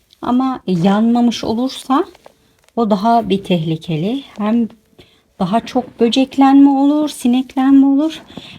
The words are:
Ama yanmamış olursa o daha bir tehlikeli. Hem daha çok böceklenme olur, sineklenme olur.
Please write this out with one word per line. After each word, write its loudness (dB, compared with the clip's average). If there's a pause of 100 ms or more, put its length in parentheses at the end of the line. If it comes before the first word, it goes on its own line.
(220)
Ama -2
yanmamış 0
olursa -4 (680)
o -2
daha 0
bir -2
tehlikeli. -4 (140)
Hem -2 (720)
daha -2
çok -6
böceklenme 4
olur, 0
sineklenme 2
olur. 0 (380)